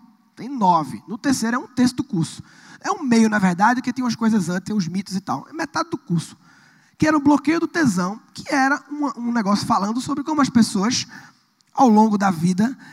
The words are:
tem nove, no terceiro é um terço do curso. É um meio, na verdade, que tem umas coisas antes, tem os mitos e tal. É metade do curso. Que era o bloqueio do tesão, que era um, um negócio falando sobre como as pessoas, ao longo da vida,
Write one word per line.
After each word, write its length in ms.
tem 120
nove, 600
no 80
terceiro 400
é 20
um 80
terço 300
do 80
curso. 380
É 60
um 120
meio, 260
na 100
verdade, 420
que 120
tem 120
umas 120
coisas 320
antes, 160
tem 120
os 120
mitos 260
e 60
tal. 280
É 40
metade 380
do 80
curso. 380
Que 80
era 100
o 40
bloqueio 400
do 60
tesão, 540
que 180
era 380
um, 380
um 40
negócio 340
falando 340
sobre 220
como 180
as 100
pessoas, 560
ao 140
longo 300
da 120
vida, 460